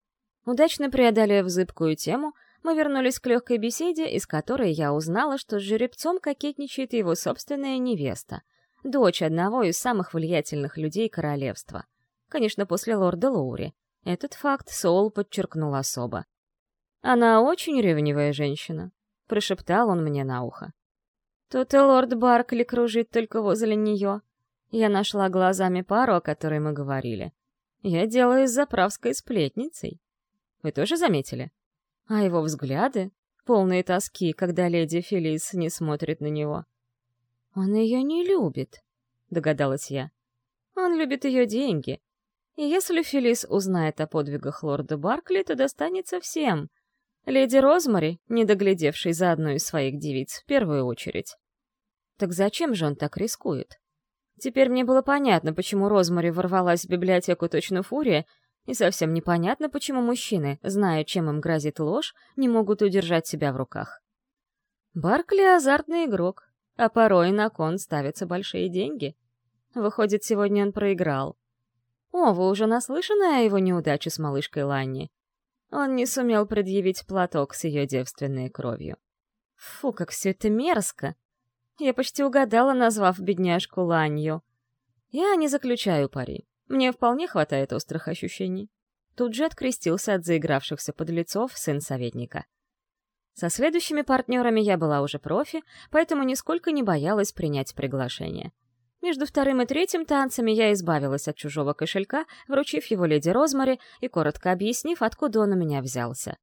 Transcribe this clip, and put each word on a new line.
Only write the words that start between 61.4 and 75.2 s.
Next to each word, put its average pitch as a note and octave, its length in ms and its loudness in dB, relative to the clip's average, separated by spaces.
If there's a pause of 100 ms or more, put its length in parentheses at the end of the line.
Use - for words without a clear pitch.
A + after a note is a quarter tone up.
грозит D3+ 400 -2
ложь, G3 340 -4 (220)
не C4 120 2
могут G#3+ 340 2
удержать F3 440 2
себя D3 260 -2
в B2+ 40 -4
руках. - 460 -8 (920)
Баркли — C#4 500 2
азартный E4 640 4
игрок, F#3+ 460 -2 (260)
а A3 140 2
порой F#3+ 420 4
на G#3+ 160 0
кон E3+ 300 -2
ставятся D3+ 480 -6
большие F#3 420 -4
деньги. F#3 480 -6 (580)
Выходит, G#3 500 0
сегодня G3+ 400 2
он G3+ 80 0
проиграл. F3 640 -2 (760)
О, E4 200 4
вы F3+ 160 2
уже G3+ 180 2
наслышаны D4+ 720 2
о A#3+ 40 4
его G3+ 160 4
неудаче E3+ 520 0
с - 80 -8
малышкой D3 460 -4
Ланни? C3+ 460 -4 (600)